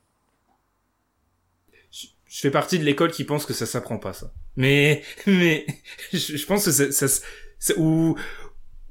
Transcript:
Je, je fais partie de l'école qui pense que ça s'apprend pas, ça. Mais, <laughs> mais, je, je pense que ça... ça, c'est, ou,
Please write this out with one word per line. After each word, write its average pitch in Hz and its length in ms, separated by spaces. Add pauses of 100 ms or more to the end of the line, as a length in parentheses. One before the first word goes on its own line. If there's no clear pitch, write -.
(1900)
Je, - 160 (180)
je - 140
fais 143 100
partie 156 300
de 156 40
l'école 156 280
qui - 100
pense 147 240
que 127 60
ça - 120
s'apprend 117 340
pas, 95 160
ça. - 180 (240)
Mais, 143 460 (120)
<laughs> - 120
mais, 175 380 (480)
je, 151 240
je 143 100
pense 202 180
que 175 80
ça... 139 180
ça, 135 320 (380)
c'est, - 180
ou, 160 380 (760)